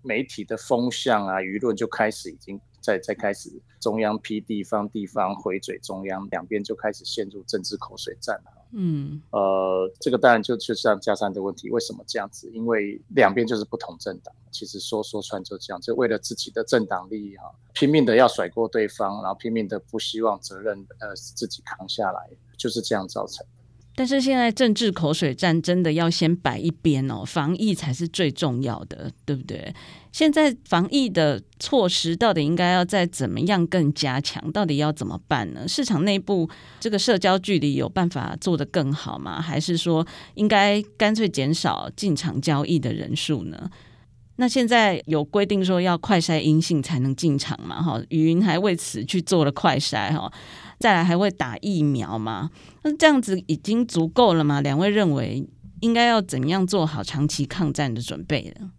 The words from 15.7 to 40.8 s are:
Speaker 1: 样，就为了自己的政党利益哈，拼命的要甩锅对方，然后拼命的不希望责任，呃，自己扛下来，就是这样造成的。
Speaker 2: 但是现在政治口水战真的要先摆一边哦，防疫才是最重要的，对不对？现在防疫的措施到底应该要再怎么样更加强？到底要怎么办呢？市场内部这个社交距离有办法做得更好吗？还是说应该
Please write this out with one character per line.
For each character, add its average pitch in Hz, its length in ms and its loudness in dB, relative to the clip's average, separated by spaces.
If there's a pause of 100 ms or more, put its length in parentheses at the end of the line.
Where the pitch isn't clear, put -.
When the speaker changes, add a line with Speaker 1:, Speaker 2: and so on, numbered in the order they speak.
Speaker 1:
样， 87 80 -10
就 117 140 -6
为 123 140 0
了 110 100 -2
自 - 160 -8
己 - 160 -10
的 113 140 -4
政 117 220 0
党 92 220 -6
利 104 160 -8
益 98 120 -16
哈， - 80 -20 (280)
拼 170 160 2
命 151 160 4
的 113 120 4
要 127 100 8
甩 90 220 0
锅 117 180 -2
对 110 220 0
方， 101 340 -6
然 95 80 -4
后 98 60 -4
拼 117 160 -6
命 110 160 -2
的 101 100 -6
不 - 180 -10
希 - 260 -6
望 107 180 0
责 95 200 -14
任， 104 160 -4 (220)
呃， 104 160 -12
自 - 320 -10
己 - 180 -12
扛 - 240 -14
下 101 220 -2
来， - 180 -10 (280)
就 - 120 -4
是 117 120 -4
这 110 160 -2
样 95 100 -4
造 101 220 -8
成 - 180 -14
的。 - 60 -20 (440)
Speaker 2:
但 262 80 -2
是 269 160 2
现 262 160 2
在 240 140 2
政 226 240 4
治 220 160 0
口 156 240 0
水 151 180 0
战 165 300 2
真 175 180 2
的 165 120 4
要 165 180 2
先 165 240 2
摆 135 240 -2
一 160 100 0
边 139 400 2
哦， 110 160 -6
防 160 320 -2
疫 214 200 0
才 143 160 -4
是 165 160 -4
最 170 200 0
重 127 320 -2
要 120 260 -4
的， - 260 -12 (120)
对 143 120 -2
不 131 80 -10
对？ - 280 -12 (380)
现 311 220 4
在 294 320 4
防 175 260 2
疫 269 180 2
的 156 320 2 (200)
措 226 280 4
施 165 280 0
到 214 180 4
底 156 100 2
应 160 120 2
该 180 160 4
要 180 120 4
再 180 220 2
怎 139 240 -4
么 107 80 -4
样 175 300 2
更 147 260 2
加 135 260 -2
强？ - 300 -6
到 196 160 0
底 147 120 0
要 151 140 2
怎 151 140 -6
么 87 220 -6
办 110 260 -2
呢？ 113 140 -10
市 277 160 -2
场 208 200 0
内 302 140 2
部 185 320 0 (300)
这 226 100 -4
个 202 80 0
社 226 180 2
交 185 220 4
距 185 220 2
离 143 140 2
有 135 140 0
办 175 220 2
法 - 300 -6
做 175 160 2
得 147 100 -2
更 135 260 0
好 - 240 -6
吗？ 69 240 -8
还 160 200 -2
是 170 160 0
说 165 280 2 (300)
应 214 140 2
该 208 340 4 (160)